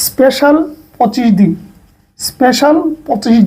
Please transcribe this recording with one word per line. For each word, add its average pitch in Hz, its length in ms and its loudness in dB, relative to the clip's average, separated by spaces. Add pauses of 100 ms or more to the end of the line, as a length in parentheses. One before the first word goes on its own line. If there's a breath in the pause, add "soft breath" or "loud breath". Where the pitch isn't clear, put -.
স্পেশাল 285 500 0 (420)
পঁচিশ 233 300 -2 (120)
দিন, 165 120 2 (720)
স্পেশাল 269 500 0 (300)
পঁচিশ 233 300 0 (100)